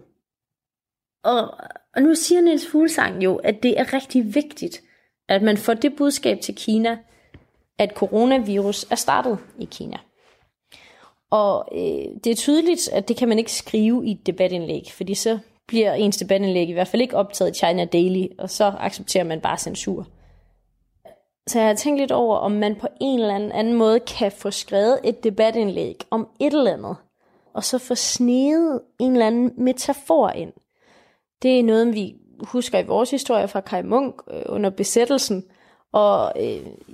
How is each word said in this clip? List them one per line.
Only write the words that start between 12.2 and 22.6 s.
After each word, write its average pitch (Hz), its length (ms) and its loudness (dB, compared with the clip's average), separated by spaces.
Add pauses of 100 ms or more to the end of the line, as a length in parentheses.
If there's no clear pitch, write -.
det 233 80 2
er 226 40 0
tydeligt, 330 580 0
at 202 140 -2
det 233 100 0
kan 247 120 0
man 220 100 2
ikke 226 120 -4
skrive 220 540 0
i 220 60 -2
et - 140 -8
debatindlæg, 175 680 -2
fordi 185 220 -8
så 226 260 -2 (280)
bliver 214 260 2
ens 196 240 0
debatindlæg 185 520 0
i - 20 -6
hvert 180 160 -2
fald 233 140 0
ikke 254 160 -2
optaget 190 340 0
i - 60 -8
China 175 280 2
Daily, 185 420 2 (100)
og 190 120 -10
så 202 300 2
accepterer 190 440 -2
man 160 180 -6
bare - 160 -2
censur. - 500 -8 (1400)
Så 240 120 0
jeg 220 80 4
har 214 80 4
tænkt 285 240 0
lidt 262 120 0
over, 233 260 2
om 202 140 -2
man 208 240 0